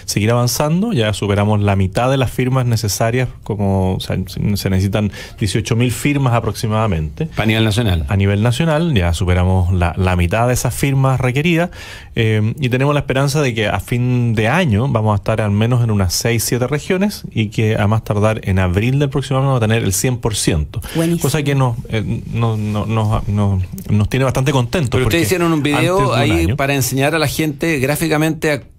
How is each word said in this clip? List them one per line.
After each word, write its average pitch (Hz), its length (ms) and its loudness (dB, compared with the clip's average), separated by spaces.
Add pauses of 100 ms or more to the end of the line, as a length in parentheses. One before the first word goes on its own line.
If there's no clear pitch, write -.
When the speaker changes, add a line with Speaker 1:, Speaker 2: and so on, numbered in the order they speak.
Speaker 1:
seguir 107 260 0
avanzando. 151 600 0
Ya 110 220 0
superamos 101 480 0
la 101 140 2
mitad 98 340 0
de 135 80 2
las 131 140 0
firmas 127 340 0
necesarias, 117 640 0 (140)
como, 95 500 0
o 95 60 -2
sea, 95 260 -4
se, - 320 -2
se 101 140 -2
necesitan 98 400 2 (280)
dieciocho 113 360 -2
mil 120 160 2
firmas 139 420 0
aproximadamente. 110 1040 -2
Speaker 2:
A 107 80 -2
nivel 110 180 2
nacional. 98 460 0
Speaker 1:
A 101 80 2
nivel 101 240 2
nacional 151 540 2
ya 87 180 2
superamos 90 580 2
la, 87 260 0
la 92 180 2
mitad 92 320 2
de 123 80 2
esas 117 180 -2
firmas 135 480 0
requeridas, 160 480 0 (460)
eh, 110 440 2
y 127 100 -2
tenemos 135 260 2
la 139 60 0
esperanza 135 400 0
de 127 120 0
que 107 140 0
a 98 120 -2
fin 123 520 0
de 107 160 2
año 135 400 2
vamos 110 240 0
a 104 60 2
estar 110 240 -2
al 104 100 0
menos 117 320 2
en 110 80 0
unas 98 220 2
seis, 117 320 0
siete 123 200 0
regiones 185 640 -2
y 110 160 0
que 110 300 0
a 107 100 2
más 110 180 2
tardar 107 380 0
en 92 160 2
abril 101 380 2
del 143 120 0
próximo 135 300 -2
año 135 80 2
vamos 131 140 2
a 110 60 2
tener 113 160 2
el - 80 0
cien 123 260 -2
por 104 200 -4
ciento. - 440 -2 (140)
Speaker 3:
Buenísimo. 165 260 0
Speaker 1:
Cosa 147 220 0
que 143 100 0
nos, 127 220 2 (140)
eh, 110 320 -2 (120)
no, 113 220 0
no, 104 300 -2
nos, 110 420 0
nos, 101 340 2 (280)
nos 104 200 2
tiene 131 140 0
bastante 135 300 2
contentos 127 380 0
Speaker 2:
Pero 131 120 2
ustedes 170 200 2
Speaker 1:
porque - 20 0
Speaker 2:
hicieron 170 260 0
un 156 100 0
video 147 360 0
Speaker 1:
antes 202 100 2
de 160 60 0
un 120 60 2
Speaker 2:
ahí 160 260 2
Speaker 1:
año 185 100 0
Speaker 2:
para 139 200 0
enseñar 135 380 0
a 165 60 0
la 151 80 0
gente 156 520 -2
gráficamente 156 720 0
a 131 120 -4 (160)